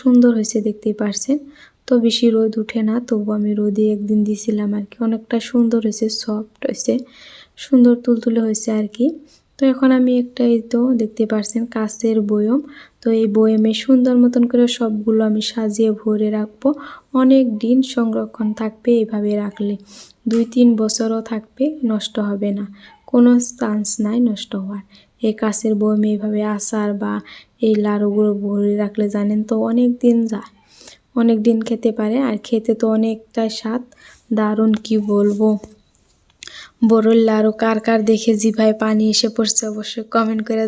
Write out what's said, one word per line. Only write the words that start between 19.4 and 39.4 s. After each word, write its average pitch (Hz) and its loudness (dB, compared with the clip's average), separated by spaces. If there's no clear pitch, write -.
দুই 233 2
তিন 247 6
বছরও 220 -2
থাকবে, 220 -6
নষ্ট 214 -4
হবে 202 -4
না। 202 -6
কোনো 247 6
চান্স 214 -4
নাই 214 -2
নষ্ট 208 -6
হওয়ার। 196 -10
এই 214 0
কাঁচের 214 -2
বয়মে 214 2
এইভাবে 208 -4
আচার 208 -4
বা 208 -4
এই 220 2
লাড়ুগুলো 208 0
ভরে 202 -2
রাখলে 208 -4
জানেন 208 -2
তো 226 -4
অনেক 247 2
দিন 240 4
যায়, 202 -10
অনেক 233 2
দিন 226 4
খেতে 233 -2
পারে। 214 -2
আর 220 -2
খেতে 226 0
তো 226 2
অনেকটাই 220 -2
স্বাদ, 233 -6
দারুণ 214 2
কি 220 0
বলবো। 208 2
বড়ুর 226 4
লাড়ু 220 2
কার 226 0
কার 226 2
দেখে 220 2
জিভায় 220 2
পানি 214 2
এসে 226 0
পড়ছে 220 0